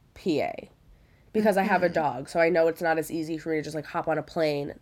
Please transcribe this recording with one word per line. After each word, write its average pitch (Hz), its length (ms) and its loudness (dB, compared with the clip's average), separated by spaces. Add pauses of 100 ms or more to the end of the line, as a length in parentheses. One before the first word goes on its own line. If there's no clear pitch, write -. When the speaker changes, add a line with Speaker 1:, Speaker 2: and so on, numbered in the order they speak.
(140)
Speaker 1:
P 151 260 -2
A. - 300 -6 (640)
Because 214 240 4
I 190 60 4
have 190 220 2
a - 20 6
Speaker 2:
Mm-hmm. 170 80 -2
Speaker 1:
dog, 143 340 -2
so 170 120 0
I 165 100 6
know 165 160 4
it's 165 160 -2
not 160 160 2
as 156 120 -2
easy 160 280 -4
for 165 120 -6
me 156 60 0
to 151 60 0
just, 156 140 -8
like, 147 100 -6
hop 165 220 -6
on 156 100 0
a 147 40 -2
plane 147 600 -2